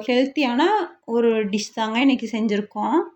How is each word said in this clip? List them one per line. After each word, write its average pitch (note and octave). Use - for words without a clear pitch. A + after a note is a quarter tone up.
ஹெல்த்தியான C4
ஒரு A#3
டிஷ் G#3
தாங்க A3
இன்னைக்கு A#3+
செஞ்சிருக்கோம். G#3+